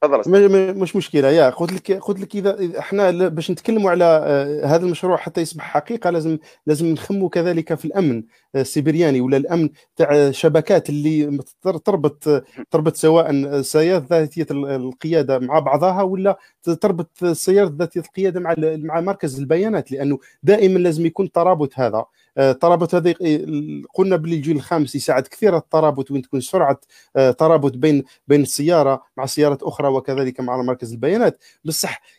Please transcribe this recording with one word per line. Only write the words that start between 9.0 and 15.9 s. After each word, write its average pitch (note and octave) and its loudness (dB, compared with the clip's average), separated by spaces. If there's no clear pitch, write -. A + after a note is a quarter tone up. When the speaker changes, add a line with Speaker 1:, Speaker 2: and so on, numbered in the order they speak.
Speaker 2:
ولا C3 0
الأمن D#3+ 0
تاع D3 2
الشبكات D3+ 2
اللي D3+ 0
مت-، C#3+ -8
تر-، F#3 -2
تربط، D3 0
تربط D#3+ 0
سواء D#3+ 4
السيارات C#3+ 0
ذاتية D#3+ 0
ال-، C#3 -4
القيادة C3+ -2
مع C3 0
بعضها، D3+ 0